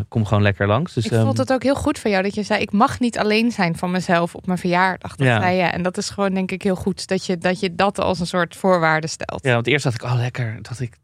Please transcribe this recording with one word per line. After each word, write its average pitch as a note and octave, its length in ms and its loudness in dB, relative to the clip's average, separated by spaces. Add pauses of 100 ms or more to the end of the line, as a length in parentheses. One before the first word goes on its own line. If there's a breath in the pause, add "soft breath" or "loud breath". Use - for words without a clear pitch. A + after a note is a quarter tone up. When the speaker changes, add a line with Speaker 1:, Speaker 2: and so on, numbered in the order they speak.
Speaker 1:
kom A2 180 0
gewoon G#2 180 2
lekker G2+ 240 2
langs." B2 260 0
Dus, A#2 120 -2
Speaker 2:
Ik A2+ 60 -6
Speaker 1:
ehm, A2+ 140 4
Speaker 2:
vond A2 120 2
het C4 160 0
ook B3 100 0
heel C4+ 120 2
goed D4 240 -2
van G#3+ 120 -2
jou F#3+ 120 2
dat G3+ 120 -4
je G#3 80 -4
zei, G3+ 180 -2
"Ik G#3+ 100 -6
mag A3+ 280 2
niet A#3+ 180 0
alleen G#3+ 340 2
zijn E3+ 260 0
van F3+ 140 -4
mezelf F3 440 2
op - 100 -14
mijn F3+ 120 0
verjaardag." F3+ 580 0
Dat C3+ 120 2
Speaker 1:
Ja. A#2 140 4
Speaker 2:
zei F#3 160 2
je. F3+ 60 2
En F3 180 0
dat F3+ 160 -2
is G3+ 120 -6
gewoon, G3 240 -2
denk F#3+ 180 -2
ik, F#3 120 -8
heel F#3+ 120 2
goed - 320 -4
dat F#3+ 180 -2
je, F#3 120 -2
dat F3+ 220 -2
je F3 160 -4
dat G3+ 240 0
als F3+ 200 0
een F3 80 -4
soort F3 280 -2
voorwaarde D#3+ 520 2
stelt. - 360 -8
Speaker 1:
Ja, B2+ 100 4
want A#2+ 140 2
eerst C3+ 160 2
dacht A#2+ 120 0
ik, - 80 -10
"Oh, B2 120 -2
lekker." A#2+ 460 -4
Dacht - 180 -12
ik, B2 240 -8